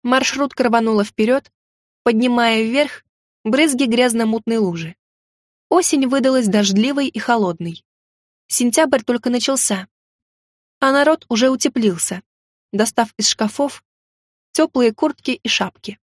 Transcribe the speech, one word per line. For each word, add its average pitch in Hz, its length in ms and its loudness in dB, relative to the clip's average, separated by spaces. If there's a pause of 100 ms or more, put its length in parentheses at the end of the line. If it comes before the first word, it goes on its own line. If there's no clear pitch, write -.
Маршрутка 262 600 -2
рванула 226 400 0
вперед, 226 460 -2 (540)
поднимая 233 580 2
вверх 262 420 -2 (400)
брызги 269 400 2
грязно-мутной 226 720 0
лужи. 170 400 -4 (720)
Осень 320 380 2
выдалась 262 400 2
дождливой 214 640 0
и - 100 -8
холодной. 180 680 -2 (640)
Сентябрь 254 560 2
только 240 260 -2
начался, 240 600 -2 (880)
а 269 120 2
народ 285 380 2
уже 247 220 2
утеплился, 220 720 -2 (500)
достав 220 460 -2
из 208 100 -2
шкафов - 560 -4 (680)
теплые 254 420 2
куртки - 380 -4
и - 160 -8
шапки. - 560 -6